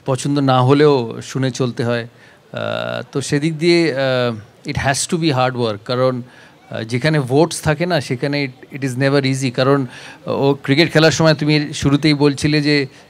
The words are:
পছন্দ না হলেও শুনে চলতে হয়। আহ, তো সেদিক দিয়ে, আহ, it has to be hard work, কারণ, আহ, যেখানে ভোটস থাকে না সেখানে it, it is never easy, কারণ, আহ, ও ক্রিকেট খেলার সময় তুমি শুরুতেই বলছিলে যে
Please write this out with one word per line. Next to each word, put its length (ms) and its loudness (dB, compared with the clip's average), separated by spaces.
পছন্দ 340 -2
না 220 4
হলেও 600 4
শুনে 300 -4
চলতে 320 -4
হয়। 240 -2
আহ, 520 -18
তো 100 -4
সেদিক 360 -2
দিয়ে, 220 2
আহ, 60 -4
it 140 -8
has 140 0
to 120 0
be 60 2
hard 240 0
work, 220 -4
কারণ, 360 0
আহ, 680 -14
যেখানে 280 0
ভোটস 420 0
থাকে 240 0
না 160 0
সেখানে 360 -4
it, 300 -18
it 100 -14
is 60 -6
never 180 4
easy, 280 -2
কারণ, 260 2
আহ, 580 -8
ও 20 2
ক্রিকেট 300 2
খেলার 180 6
সময় 220 4
তুমি 400 0
শুরুতেই 400 2
বলছিলে 480 2
যে 260 2